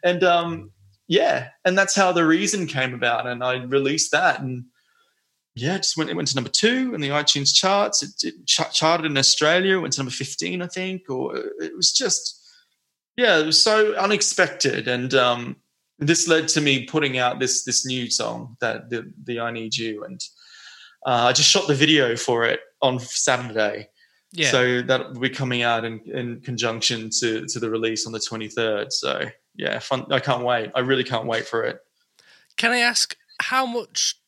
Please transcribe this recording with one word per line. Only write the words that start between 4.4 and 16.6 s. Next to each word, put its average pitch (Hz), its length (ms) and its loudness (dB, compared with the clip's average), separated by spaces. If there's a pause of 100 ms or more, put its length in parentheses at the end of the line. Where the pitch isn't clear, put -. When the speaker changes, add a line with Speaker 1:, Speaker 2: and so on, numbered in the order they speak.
Speaker 1:
and, 127 240 -8 (920)
yeah, 143 220 -2
it - 20 -4
just - 180 -2
went, 156 140 -2
it 170 60 -2
went 143 120 -2
to - 60 -2
number 123 160 -2
two 247 440 2
in 165 60 -6
the 139 100 -2
iTunes 147 440 2
charts. 202 480 4
It, - 80 -10 (120)
it - 240 -8
ch-, - 260 0
charted 160 340 2
in 147 100 0
Australia. 175 600 4
It - 20 0
went 151 140 -4
to 139 60 -6
number 127 120 -4
fifteen, 175 500 -6
I 180 40 -8
think. 185 420 -8
Or 131 280 -4
it - 400 -8
was 180 160 2
just, - 500 -2 (760)
yeah, 220 220 6
it 156 80 2
was 160 160 4
so 214 320 4
unexpected. 185 920 0
And, 127 260 -2
um, 123 420 2 (420)
this 160 300 2
led 160 200 4
to 160 120 2